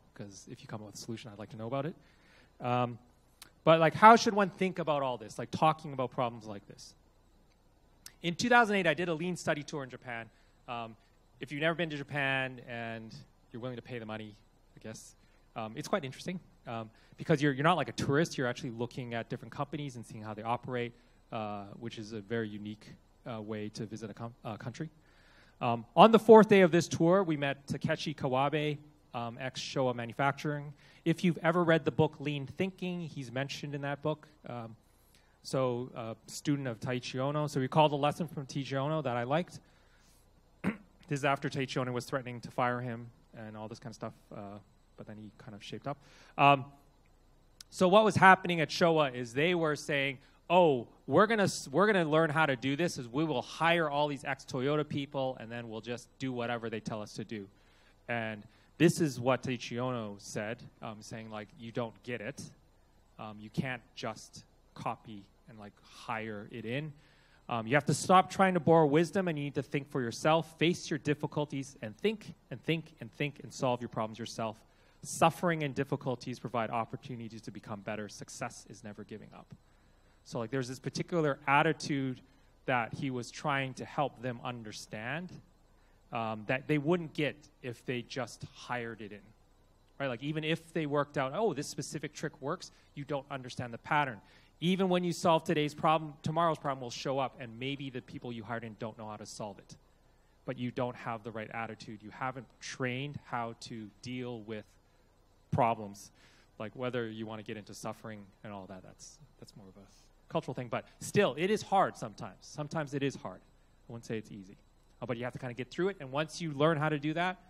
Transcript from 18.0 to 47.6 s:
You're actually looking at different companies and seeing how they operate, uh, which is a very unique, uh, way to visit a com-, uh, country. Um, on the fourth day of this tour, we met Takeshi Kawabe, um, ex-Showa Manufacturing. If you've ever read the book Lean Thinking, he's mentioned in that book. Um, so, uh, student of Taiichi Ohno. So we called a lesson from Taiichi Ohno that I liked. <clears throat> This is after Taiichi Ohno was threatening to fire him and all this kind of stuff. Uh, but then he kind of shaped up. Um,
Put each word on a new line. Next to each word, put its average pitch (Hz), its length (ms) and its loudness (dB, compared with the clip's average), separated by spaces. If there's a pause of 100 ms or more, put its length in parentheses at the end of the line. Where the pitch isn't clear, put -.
You're 131 120 0
actually 123 220 -6
looking 117 440 -6
at 113 140 -4
different 113 240 -10
companies 147 420 -6
and 117 100 -12
seeing - 160 -14
how 107 140 -8
they 107 80 -10
operate, 120 500 -4 (380)
uh, 104 360 -6 (120)
which 117 180 -10
is 107 160 -10
a 110 80 -8
very 110 280 -4
unique, 104 420 -12 (340)
uh, 113 160 -8
way 107 280 -8
to 107 180 -8
visit 107 240 -10
a - 40 -14
com-, 117 200 -12 (100)
uh, 110 120 -8
country. 156 340 -10 (680)
Um, 117 340 0
on 202 160 12
the 226 80 10
fourth 220 300 12
day 196 140 10
of 170 100 8
this 165 160 4
tour, 175 340 6
we 160 140 0
met 139 320 -2
Takeshi 156 460 -2
Kawabe, 143 640 0 (360)
um, 117 240 -6
ex-Showa 131 560 -2
Manufacturing. 143 800 -2 (320)
If 165 180 2
you've 175 160 4
ever 170 240 4
read 165 220 6
the 156 80 2
book 156 260 2
Lean 143 280 -4
Thinking, 180 560 -4
he's 143 280 -10
mentioned 139 460 -6
in 139 60 -8
that 143 200 -4
book. 151 240 -2 (220)
Um, 113 260 -10 (720)
so, 127 500 -2
uh, 113 200 -8 (120)
student 139 400 -2
of 117 140 -6
Taiichi 127 400 -4
Ohno. 147 280 0
So 143 120 -2
we 131 80 0
called 151 240 6
a 147 40 2
lesson 147 300 2
from 143 200 -10
Taiichi 131 260 -6
Ohno 143 320 0
that 120 120 0
I 120 60 0
liked. 147 380 -2 (1040)
<clears throat> 214 80 -2 (340)
This 143 140 -4
is 135 40 0
after 139 240 0
Taiichi 135 320 -4
Ohno 123 120 -2
was 123 140 -4
threatening 123 340 -6
to - 100 -14
fire 123 300 0
him 120 260 -8 (300)
and 110 200 -12
all 110 120 -10
this 113 100 -12
kind 113 140 -14
of - 20 -18
stuff. 113 200 -10 (200)
Uh, 104 240 -12 (380)
but 107 100 -16
then 110 100 -14
he 107 220 -16
kind 110 160 -18
of 101 80 -16
shaped - 240 -12
up. 143 120 -6 (400)
Um, 143 260 8 (1080)